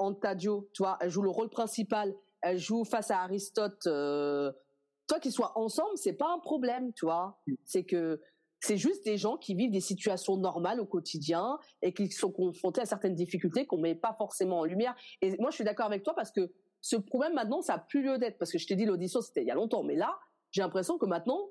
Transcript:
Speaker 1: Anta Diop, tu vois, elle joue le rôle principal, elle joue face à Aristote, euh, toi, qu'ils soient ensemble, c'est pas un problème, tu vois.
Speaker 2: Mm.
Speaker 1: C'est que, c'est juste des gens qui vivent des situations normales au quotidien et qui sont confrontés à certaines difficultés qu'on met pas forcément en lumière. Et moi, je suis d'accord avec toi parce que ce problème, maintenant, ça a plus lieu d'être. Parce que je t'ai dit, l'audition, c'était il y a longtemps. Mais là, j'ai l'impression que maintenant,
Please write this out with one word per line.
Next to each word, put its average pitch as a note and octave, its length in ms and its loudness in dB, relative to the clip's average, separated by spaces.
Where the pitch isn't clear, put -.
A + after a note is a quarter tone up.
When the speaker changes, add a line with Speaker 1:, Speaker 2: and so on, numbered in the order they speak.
Speaker 1:
Anta G3 340 0
Diop, G3+ 380 -2
tu - 100 -4
vois, F#3+ 180 2
elle F3 100 2
joue F#3 120 0
le F#3+ 80 4
rôle A3 200 -2
principal, G#3+ 600 0
elle F3+ 160 2
joue A3 260 0
face A3 260 -2
à F#3+ 100 2
Aristote, G3 680 -2
euh, C#3+ 640 2
toi, D#4+ 140 0
qu'ils C4 100 -2
soient - 280 0
ensemble, C4+ 380 0
c'est - 180 -2
pas D#4+ 180 0
un F4 80 0
problème, B3+ 540 -2
tu - 100 -6
vois. F3 420 0
Speaker 2:
Mm. C#3 80 -2
Speaker 1:
C'est F3+ 200 0
que, D#3+ 360 0
c'est G#3 180 2
juste F4+ 260 2
des G#3 140 0
gens A3 180 0
qui G#3 180 -6
vivent A3+ 160 2
des F#3+ 100 2
situations F#3 560 0
normales F#3 440 0
au G3+ 60 -2
quotidien E3+ 720 -2
et F3+ 140 0
qui G3 160 0
sont - 220 -2
confrontés F3+ 480 0
à A3+ 60 0
certaines G3+ 280 0
difficultés F3 520 0
qu'on F3+ 120 0
met E3 160 2
pas A3 240 0
forcément F#3 420 0
en D#3+ 40 2
lumière. G#3+ 300 0
Et F#3+ 160 2
moi, B3 120 2
je D4+ 60 -6
suis A3+ 80 -2
d'accord G#3+ 220 2
avec G3+ 160 -2
toi D#4 120 -2
parce B3+ 180 -4
que F3+ 180 0
ce - 160 0
problème, C4 380 0
maintenant, B3+ 280 0
ça G#3+ 120 0
a D#3+ 40 -2
plus C#4 240 0
lieu C4 160 2
d'être. A#3 200 -2
Parce E3+ 120 -4
que F3 80 -2
je - 80 -4
t'ai D#3+ 80 0
dit, G3 100 2
l'audition, F#3 360 0
c'était D3+ 220 -2
il A2+ 40 0
y A#2+ 40 0
a A#2+ 40 0
longtemps. G#3 300 0
Mais C#3+ 120 0
là, A#3 220 0
j'ai F#3+ 120 0
l'impression F#3+ 360 0
que A3 80 2
maintenant, A3+ 340 0